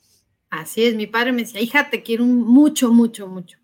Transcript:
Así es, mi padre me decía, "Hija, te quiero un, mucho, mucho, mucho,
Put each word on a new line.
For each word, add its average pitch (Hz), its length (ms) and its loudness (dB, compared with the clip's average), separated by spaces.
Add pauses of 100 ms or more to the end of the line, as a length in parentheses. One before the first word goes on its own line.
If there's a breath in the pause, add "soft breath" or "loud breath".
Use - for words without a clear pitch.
(500)
Así 165 360 -4
es, 233 100 0
mi 214 120 -6
padre 240 260 -2
me 240 100 -2
decía, 226 180 -14
"Hija, 277 280 -2
te 220 140 -8
quiero 233 200 -4
un, 247 200 2
mucho, 262 500 4
mucho, 226 340 2
mucho, 185 360 -18